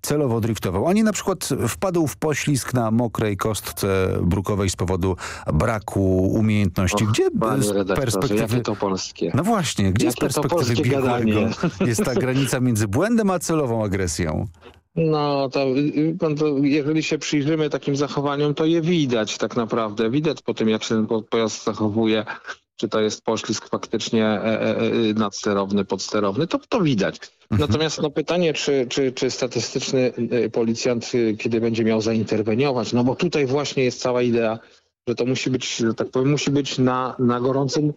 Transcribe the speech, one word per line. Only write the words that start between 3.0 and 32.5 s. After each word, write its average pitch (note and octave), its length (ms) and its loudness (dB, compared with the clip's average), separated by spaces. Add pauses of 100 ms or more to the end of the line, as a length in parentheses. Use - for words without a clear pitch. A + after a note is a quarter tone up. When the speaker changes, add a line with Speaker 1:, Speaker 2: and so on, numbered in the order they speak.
Speaker 1:
kostce G2 720 0 (140)
brukowej F#2+ 480 0
z - 60 -6
powodu F#2 400 0 (360)
braku F#2+ 800 2
umiejętności. G#2 720 2
Speaker 2:
Och, G#2 60 2
Speaker 1:
Gdzie, F#4 200 2 (100)
Speaker 2:
panie A2+ 220 0
Speaker 1:
z G#2 80 2
Speaker 2:
redaktorze, G2 320 0
Speaker 1:
perspektywy G#2 400 0
Speaker 2:
jakie A2+ 180 0
to A2 160 -4
polskie? F#2+ 580 -4
Speaker 1:
No D3 80 2
właśnie, E3+ 500 0
gdzie A2 180 2
z - 40 -4
Speaker 2:
Jakie - 20 -8
to - 100 -8
Speaker 1:
perspektywy D3+ 280 0
Speaker 2:
polskie B2 280 0
Speaker 1:
biegłego C3 240 2
Speaker 2:
gadanie? A2+ 440 2 (360)
Speaker 1:
jest E3 180 0
ta C3+ 140 0
Speaker 2:
<laughs> - 40 0
Speaker 1:
granica B2+ 380 0
między A2+ 280 2
błędem G3 420 2
a F3+ 80 0
celową D3+ 340 0 (120)
agresją? F#2 640 -2 (500)
Speaker 2:
No, D3 520 0
to, C#3 180 0
y, C3 120 2
y, D3+ 420 0
pan D#3 160 0
to, D3+ 220 0
jeżeli D3 440 2
się D#3 160 -2
przyjrzymy D3+ 520 0
takim C#3+ 260 -2
zachowaniom, C#3+ 580 0
to D#3+ 100 0
je E3 160 2
widać C#3 580 0
tak - 180 -2
naprawdę. A2 540 -2
Widać D3+ 320 -2
po A2 120 -4
tym, A2 140 0
jak A2 140 0
się - 60 -8
ten A2 180 2
po-, A2 160 0
pojazd A2+ 420 -2
zachowuje, G#2+ 600 0 (520)
czy A2 120 -4
to A2 120 0
jest G#2+ 240 -2
poślizg - 440 -4
faktycznie, A2 580 -2
e, G#2+ 180 0
e, A2 360 0
e, A2+ 100 2 (260)
nadsterowny, G2+ 680 0
podsterowny, G2+ 600 -2
to, C#4 120 -2 (100)
to A#3+ 120 0
widać. B2+ 400 0 (300)
Speaker 1:
Mhm. C3+ 200 2
Speaker 2:
Natomiast, D#3 320 0
no, D3+ 80 0
pytanie, D#3+ 440 0
czy, C3+ 340 0
czy, C3+ 240 0
czy B2+ 180 -2
statystyczny, B2 840 -2 (180)
e, A2+ 200 0
policjant, A#2 640 0
e, A2+ 220 2
kiedy A2+ 240 0
będzie A2+ 240 0
miał A2 160 4
zainterweniować, A2 920 0